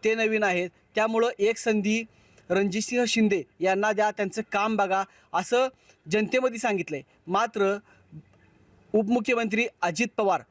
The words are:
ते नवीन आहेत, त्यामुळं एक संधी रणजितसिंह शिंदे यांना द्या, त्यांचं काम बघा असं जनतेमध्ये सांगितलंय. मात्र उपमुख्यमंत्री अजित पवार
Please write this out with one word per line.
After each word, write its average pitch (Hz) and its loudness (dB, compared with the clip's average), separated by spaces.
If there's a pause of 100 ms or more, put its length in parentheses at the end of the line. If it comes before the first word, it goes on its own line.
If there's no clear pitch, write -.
ते 220 2
नवीन 220 0
आहेत, 180 0 (260)
त्यामुळं 226 2 (100)
एक 220 2
संधी 214 0 (460)
रणजितसिंह 202 0
शिंदे 208 2 (160)
यांना 190 0
द्या, 208 0
त्यांचं 208 -4 (100)
काम 214 0
बघा 196 0 (300)
असं 240 0 (440)
जनतेमध्ये 233 0
सांगितलंय. 190 -2 (260)
मात्र 202 0 (1160)
उपमुख्यमंत्री 226 2 (140)
अजित 175 0 (100)
पवार 190 2